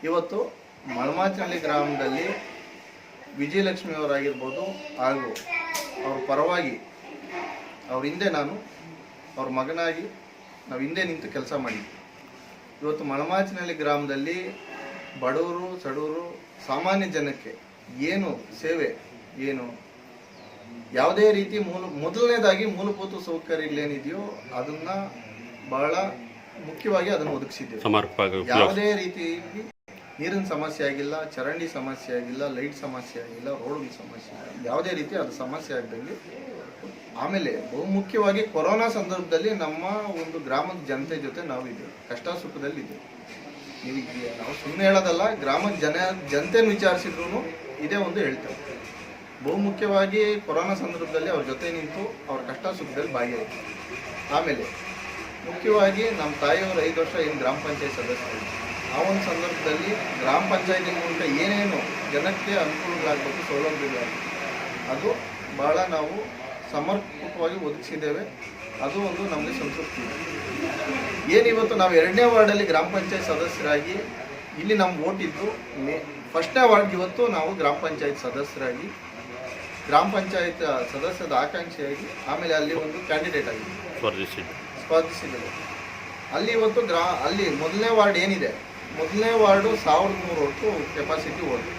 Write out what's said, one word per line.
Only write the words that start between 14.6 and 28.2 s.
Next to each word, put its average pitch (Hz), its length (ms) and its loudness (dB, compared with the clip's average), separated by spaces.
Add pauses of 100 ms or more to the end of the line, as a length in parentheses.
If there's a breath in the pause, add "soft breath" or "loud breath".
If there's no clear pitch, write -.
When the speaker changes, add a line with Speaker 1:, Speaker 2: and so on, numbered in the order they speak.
Speaker 1:
ಬಡವರು, 175 600 -2
ಸಡವರು, 151 580 -6 (260)
ಸಾಮಾನ್ಯ 180 400 2
ಜನಕ್ಕೆ 139 480 -4 (440)
ಏನು 180 600 -2
ಸೇವೆ, 160 520 -2 (260)
ಏನು 131 260 -4 (1300)
ಯಾವುದೇ 196 380 8
ರೀತಿ 196 280 2
ಮೂಲ-, 180 340 -4 (100)
ಮೊದಲನೇದಾಗಿ 208 640 4
ಮೂಲಭೂತ 190 600 -4
ಸೌಕರ್ಯಗಳೇನಿದೆಯೋ 156 1160 -4 (120)
ಅದನ್ನ 151 360 -6 (800)
ಬಹಳ 139 240 0 (720)
ಮುಖ್ಯವಾಗಿ 180 440 2
ಅದನ್ನು 151 220 2
ಒದಗಿಸಿದ್ದೇವೆ. 127 520 -6
Speaker 2:
ಸಮರ್ಪಕ 104 380 4